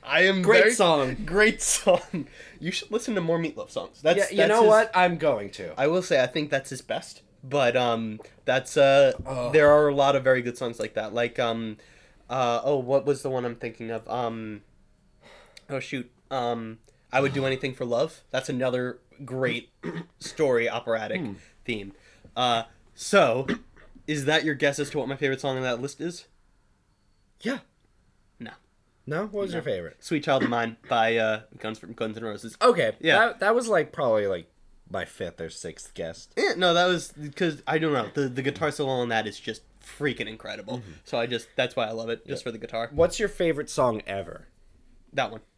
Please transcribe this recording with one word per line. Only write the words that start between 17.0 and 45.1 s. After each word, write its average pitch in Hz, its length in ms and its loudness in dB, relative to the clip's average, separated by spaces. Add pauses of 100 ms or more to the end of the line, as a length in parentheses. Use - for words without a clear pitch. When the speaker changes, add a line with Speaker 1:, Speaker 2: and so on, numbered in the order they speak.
Speaker 1:
I 127 100 4
Would 139 120 0
Do 135 120 -2
Speaker 2:
<sighs> - 20 2
Speaker 1:
Anything 131 260 -4
for 131 120 -6
Love. 123 440 -2
That's 131 200 -4
another 127 500 -2 (260)
great 127 440 -4 (140)
<clears throat> 170 360 -12
story 123 500 0
operatic 110 520 -2
Speaker 2:
Hmm. 110 120 -6 (320)
Speaker 1:
theme. 101 280 -6 (420)
Uh, 120 280 2 (300)
so, 135 540 2 (300)
<clears throat> - 280 -20
is 147 200 -4
that 151 200 2
your 156 80 0
guess 139 240 0
as 143 140 -4
to 151 80 -4
what 123 80 -4
my 139 80 -6
favorite 135 260 -2
song 135 160 -4
on 127 60 -4
that 123 180 -4
list 135 180 -10
is? 170 260 -10 (1160)
Speaker 2:
Yeah. 247 180 -4 (800)
Speaker 1:
No. 113 120 -16 (560)
Speaker 2:
No? 151 160 -6
What 214 100 -12 (100)
was 190 100 -8
your 165 100 -4
Speaker 1:
No. - 20 -8
Speaker 2:
favorite? 90 380 -8
Speaker 1:
Sweet 151 200 -4
Child 135 200 2
of 123 60 0
Mine 117 280 -2 (100)
by, 113 300 2
uh, 110 240 0 (160)
Guns, 110 220 -8
from 95 140 -16
Guns 110 240 -6
N' 113 60 -10
Roses. 110 380 -10
Speaker 2:
Okay. 175 380 4
Speaker 1:
Yeah. 160 180 4
Speaker 2:
That, 226 220 2
that 208 160 2
was, 240 120 0
like, 170 240 0
probably, 110 360 0
like, 90 200 -4 (420)
my 90 160 -6
fifth - 340 -12
or 82 100 -8
sixth - 440 -14
guess. 82 340 -12 (100)
Speaker 1:
Yeah, 381 200 0
no, 175 160 2
that 175 120 4
was, 180 280 -2 (220)
'cause, 160 300 -4
I 151 120 0
don't 156 160 0
know, 113 200 -2
the, 143 140 -2
the 127 140 -6
guitar 139 300 -2
solo 139 200 -4
on 123 180 -2
that 113 160 0
is 104 140 -10
just - 220 -10 (200)
freaking 127 460 -6
incredible. 107 520 -12
Speaker 2:
Mm-hmm. 101 120 -18 (140)
Speaker 1:
So - 120 -6
I 120 100 -2
just, 120 280 -6
that's 123 220 0
why 120 100 0
I 107 40 -6
love 113 180 -8
it, 117 180 -6
just - 140 -8
Speaker 2:
Yeah. - 20 -18
Speaker 1:
for 123 80 -8
the 113 60 -10
guitar. 117 340 -8
Speaker 2:
What's 165 260 2
your 208 120 -2
favorite 156 400 -2
song 120 360 0
ever? 95 440 -10 (640)